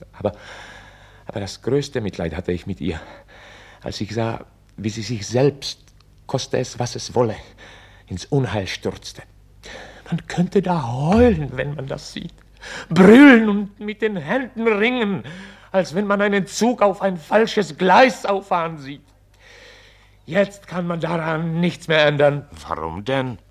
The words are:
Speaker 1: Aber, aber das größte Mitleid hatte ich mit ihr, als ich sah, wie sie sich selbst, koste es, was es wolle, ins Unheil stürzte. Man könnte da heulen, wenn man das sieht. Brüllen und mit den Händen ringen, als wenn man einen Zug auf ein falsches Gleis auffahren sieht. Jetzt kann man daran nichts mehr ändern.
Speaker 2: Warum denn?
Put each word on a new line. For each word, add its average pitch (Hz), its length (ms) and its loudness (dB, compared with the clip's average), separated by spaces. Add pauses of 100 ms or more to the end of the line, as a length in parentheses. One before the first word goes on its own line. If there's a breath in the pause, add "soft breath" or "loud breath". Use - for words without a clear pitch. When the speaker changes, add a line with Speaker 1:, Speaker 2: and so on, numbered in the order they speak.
(140)
Speaker 1:
Aber, 104 200 -4 (920 loud breath)
aber - 140 -10
das 98 220 -12
größte 143 380 -4
Mitleid 87 360 -6
hatte 87 160 -6
ich 87 160 -6
mit 98 120 -8
ihr, 80 200 -6 (840 loud breath)
als - 180 -10
ich 104 140 -8
sah, 113 320 -4 (300)
wie 107 140 -6
sie 107 120 -10
sich 104 240 -8
selbst, 139 540 -2 (480)
koste - 320 -4
es, - 180 -8
was 120 180 -6
es - 200 -10
wolle, 113 200 0 (720 loud breath)
ins - 200 -12
Unheil 110 420 -2
stürzte. - 560 -10 (840 loud breath)
Man - 220 -6
könnte 180 340 0
da 160 320 -4
heulen, 160 600 2
wenn 135 200 -6
man 135 140 -10
das - 260 -12
sieht. - 200 -12 (560 loud breath)
Brüllen 226 600 10
und 202 300 -4
mit 208 220 -10
den 214 140 -2
Händen 220 520 -4
ringen, 214 560 0 (480 loud breath)
als 180 240 0
wenn 208 100 -2
man 202 160 0
einen 202 260 0
Zug 226 340 0
auf 202 200 2
ein 190 160 -2
falsches 202 600 0
Gleis 202 480 4
auffahren 175 520 -2
sieht. 139 240 -16 (1200 loud breath)
Jetzt 196 420 -2
kann 175 200 -6
man 170 120 -4
daran 160 600 -4
nichts - 280 -2
mehr 156 180 4
ändern. 147 420 2 (200)
Speaker 2:
Warum 82 380 -8
denn? 131 320 -4 (140)